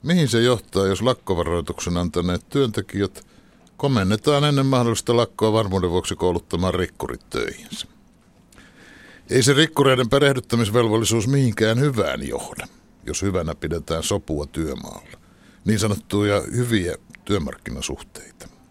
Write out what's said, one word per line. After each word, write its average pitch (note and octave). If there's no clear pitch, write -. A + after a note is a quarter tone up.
mihin E3
se A2+
johtaa, A2
jos F#2+
lakkovaroituksen F2
antaneet F2
työntekijät G#2
komennetaan C3+
ennen C#3
mahdollista A#2+
lakkoa A2+
varmuuden F#2+
vuoksi F2
kouluttamaan F2+
rikkurit -
töihinsä. -
Ei A#2+
se C3+
rikkureiden C3+
perehdyttämisvelvollisuus A#2
mihinkään A#2+
hyvään D#2+
johda, -
jos -
hyvänä F2+
pidetään D#2+
sopua D#2
työmaalla. -
Niin G#2+
sanottuja G#2
hyviä A2+
työmarkkinasuhteita. -